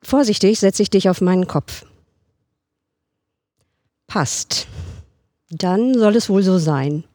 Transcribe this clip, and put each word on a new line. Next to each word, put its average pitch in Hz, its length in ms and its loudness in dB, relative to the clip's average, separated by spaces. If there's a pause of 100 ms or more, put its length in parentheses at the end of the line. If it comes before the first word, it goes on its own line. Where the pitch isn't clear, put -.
Vorsichtig 220 580 2
setze 196 220 2
ich 202 80 0
dich 196 180 2
auf 180 120 0
meinen 185 260 0
Kopf. - 380 -6 (2250)
Passt. - 600 -6 (840)
Dann 196 440 0
soll 220 220 4
es 226 120 0
wohl 196 140 2
so 185 160 4
sein. 147 460 -2 (100)